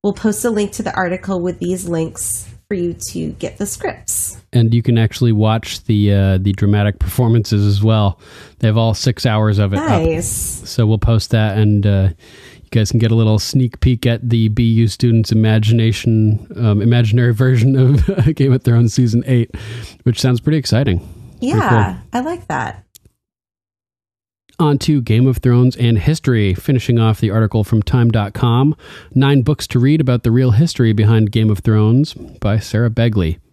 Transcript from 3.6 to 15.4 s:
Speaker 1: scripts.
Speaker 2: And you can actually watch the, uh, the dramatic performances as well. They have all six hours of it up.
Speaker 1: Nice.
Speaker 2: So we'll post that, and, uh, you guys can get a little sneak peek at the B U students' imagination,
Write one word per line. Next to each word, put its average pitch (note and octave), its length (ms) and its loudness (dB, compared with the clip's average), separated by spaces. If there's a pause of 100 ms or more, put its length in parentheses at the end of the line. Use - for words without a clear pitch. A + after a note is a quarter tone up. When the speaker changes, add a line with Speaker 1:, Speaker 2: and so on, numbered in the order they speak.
Speaker 1:
scripts. - 720 -10 (120)
Speaker 2:
And A2+ 200 2
you A#2 100 2
can A#2 160 0
actually A2+ 340 0
watch G#2+ 520 -2
the, G#2 280 2
uh, G2 260 2
the G2 140 0
dramatic G#2 460 0
performances A2 680 0
as G2+ 180 0
well. A2 360 0 (400)
They A2+ 80 -2
have G#2+ 100 2
all A2+ 180 0
six - 320 -4
hours G#2+ 320 2
of G2 140 0
it G2+ 60 -2
up. A#3+ 240 0
Speaker 1:
Nice. D#3+ 260 -2 (400)
Speaker 2:
So A2+ 180 0
we'll A2 120 2
post A2+ 320 0
that, G#2+ 280 0
and, G#2 280 2
uh, F#2+ 220 2 (560)
you - 60 -20
guys A2 200 0
can A#2 80 0
get A2+ 140 2
a - 20 2
little A2 240 2
sneak B2+ 400 -2
peek B2 280 0
at A#2 220 -2
the A2+ 200 2
B G#2+ 160 0
U A2+ 240 2
students' A2+ 420 0
imagination, A2 1300 2